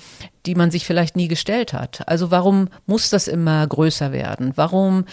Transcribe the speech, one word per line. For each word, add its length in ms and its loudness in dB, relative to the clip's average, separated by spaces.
die 100 -2
man 160 4
sich 140 -2
vielleicht 300 0
nie 120 0
gestellt 460 -4
hat. 340 -8
Also 240 0
warum 380 4
muss 240 0
das 180 0
immer 380 2
größer 460 0
werden? 440 -4
Warum 560 2